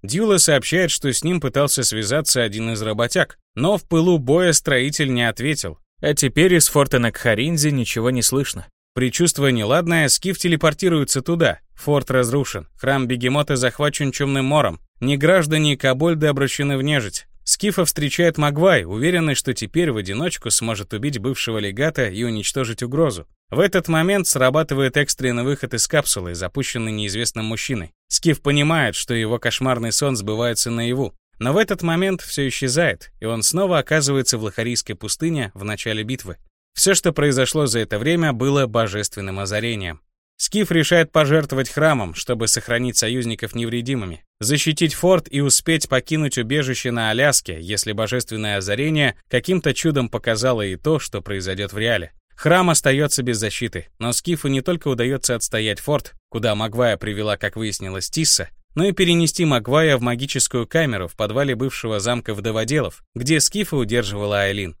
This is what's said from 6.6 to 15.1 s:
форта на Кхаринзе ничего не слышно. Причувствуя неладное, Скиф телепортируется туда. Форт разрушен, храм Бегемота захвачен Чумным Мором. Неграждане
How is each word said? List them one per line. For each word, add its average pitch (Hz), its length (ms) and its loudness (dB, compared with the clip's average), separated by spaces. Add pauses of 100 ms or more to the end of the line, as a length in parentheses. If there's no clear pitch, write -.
форта 139 320 4
на 117 120 2
Кхаринзе 147 600 0
ничего 120 400 0
не 123 100 0
слышно. - 460 -2 (260)
Причувствуя 139 580 2
неладное, 147 580 2
Скиф 180 300 0
телепортируется 156 800 2
туда. 160 380 2 (160)
Форт 143 340 0
разрушен, 127 680 0
храм 135 300 0
Бегемота 127 500 0
захвачен 135 560 0
Чумным 139 340 0
Мором. 131 340 2 (220)
Неграждане 151 720 2